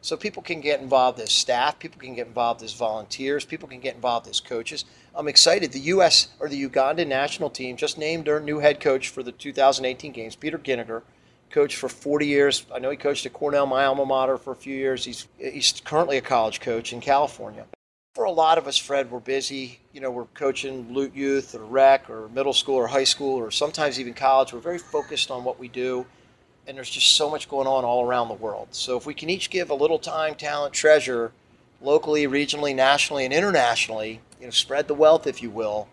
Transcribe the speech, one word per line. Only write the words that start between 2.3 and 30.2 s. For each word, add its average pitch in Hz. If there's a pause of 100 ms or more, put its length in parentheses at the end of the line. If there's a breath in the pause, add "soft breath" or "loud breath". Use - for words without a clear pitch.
as 110
volunteers, 123
people -
can 127
get 127
involved 120
as 101
coaches. 123 (320 soft breath)
I'm 151
excited. 165
The 135
U 180
S - (100)
or 151
the 143
Uganda 139
national 139
team 127
just 147
named 160
their 151
new 151
head 147
coach 135
for 131
the 120
two 143
thousand 135
eighteen 127
games, 113
Peter 151
Ginniger, 117 (480 soft breath)
coached 143
for 131
forty 147
years. 143
I 131
know 131
he 135
coached 143
at 127
Cornell, 143
my 135
alma 135
mater, 131
for 131
a 120
few 135
years. 131
He's, 123 (100)
he's 135
currently 151
a 127
college 113
coach 117
in 120
California. 117 (500)
For 226
a 202
lot 160
of 156
us, 139
Fred, 139
we're 123
busy. 135 (120)
You 143
know, 135
we're 123
coaching 131
lo-, 139
youth 139
or 110
rec 135
or 110
middle 135
school 135
or 120
high 135
school 135
or 113
sometimes 147
even 120
college. 135
We're 120
very 170
focused 147
on 123
what 127
we 127
do, 127 (600 soft breath)
and 135
there's 127
just -
so 151
much 151
going 135
on 131
all 120
around 120
the 110
world. 107
So -
if 117
we 151
can 156
each 180
give 180
a 147
little 151
time, 156